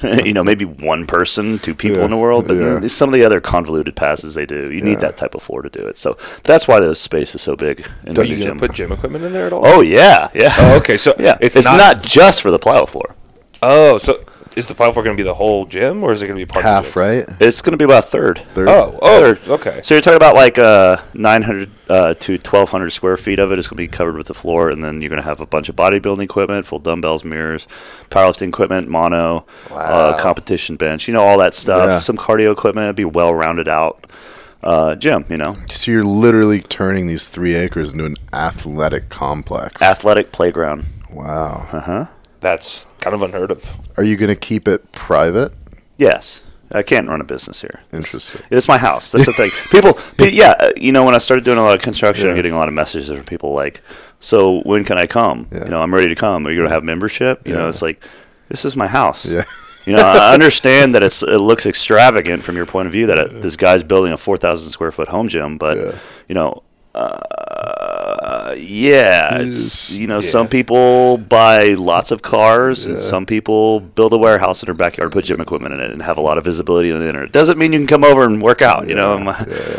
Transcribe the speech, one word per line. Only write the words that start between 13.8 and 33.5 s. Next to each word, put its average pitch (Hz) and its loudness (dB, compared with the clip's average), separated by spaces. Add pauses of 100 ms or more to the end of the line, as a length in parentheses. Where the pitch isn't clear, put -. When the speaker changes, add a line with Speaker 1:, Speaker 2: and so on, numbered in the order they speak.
Speaker 3:
so 127 -2 (360)
is 120 -8
the - -14
plyo 117 2
floor 117 -4
gonna 107 -4
be 101 -4
the 92 -4
whole 101 -2
gym, 131 -4
or 131 0
is 104 -4
it 101 -8
gonna 98 -8
be 90 -10
part 92 -4
Speaker 2:
Half, 101 2
Speaker 3:
of - -12
the 92 -2
gym? 110 -2
Speaker 2:
right? 95 -16
Speaker 1:
It's 117 4
gonna 170 -2
be 151 0
about 135 6
a - -18
third. 98 -2 (140)
Speaker 2:
Third. 92 0
Speaker 3:
Oh, 156 4
oh, 196 6
Speaker 1:
Third. 127 4 (100)
Speaker 3:
okay. - -4
Speaker 1:
So - 0
you're 151 4
talking 165 6
about, 151 8
like, 127 6
uh, 98 6 (160)
nine 110 0
hundred, 101 -6 (200)
uh, 90 2
to 92 -4
twelve 98 2
hundred 92 -6
square 92 -2
feet 98 -6
of 98 0
it 95 -2
is 87 -6
gonna - -16
be 87 -8
covered 82 -6
with 76 -14
the 80 -12
floor, 85 -2
and 78 -6
then 78 -10
you're 76 -8
gonna 76 -6
have 76 -8
a 76 -16
bunch 78 -4
of 82 -12
bodybuilding 98 0
equipment, 98 -4
full - -12
dumbbells, 80 -4
mirrors, 80 -8 (440)
powerlifting 95 2
equipment, 92 -2
mono, 82 -2 (260)
Speaker 3:
Wow. - -16
Speaker 1:
uh, 78 2
competition 85 -4
bench, 78 -6
you 120 -6
know, 113 2
all 101 6
that 90 2
stuff. 92 0
Speaker 2:
Yeah. 92 2
Speaker 1:
Some 110 -4
cardio 110 0
equipment, 104 -2
it'd 101 -6
be 104 -2
well 85 0
rounded 82 -4